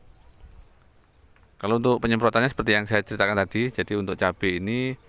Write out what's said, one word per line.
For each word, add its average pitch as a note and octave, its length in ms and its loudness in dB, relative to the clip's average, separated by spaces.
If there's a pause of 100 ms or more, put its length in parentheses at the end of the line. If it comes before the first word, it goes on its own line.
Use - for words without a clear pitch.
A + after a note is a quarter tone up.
(1600)
Kalau G#2+ 180 0
untuk A#2+ 240 2
penyemprotannya A#2 480 2
seperti A2 240 0
yang G#2 160 0
saya G#2 160 2
ceritakan G#2 320 0
tadi, G#2+ 320 0
jadi G#2 240 -4
untuk G2 240 -4
cabai F#2 400 0
ini B2 400 -4 (120)